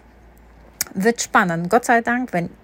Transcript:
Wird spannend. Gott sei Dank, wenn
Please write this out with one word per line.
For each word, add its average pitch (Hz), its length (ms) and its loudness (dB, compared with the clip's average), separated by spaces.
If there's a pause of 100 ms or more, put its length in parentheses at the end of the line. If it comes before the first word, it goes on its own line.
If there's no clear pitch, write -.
(960)
Wird 220 260 0
spannend. 175 480 0
Gott 233 160 2
sei 233 160 4
Dank, 247 320 -4
wenn 175 160 -4 (160)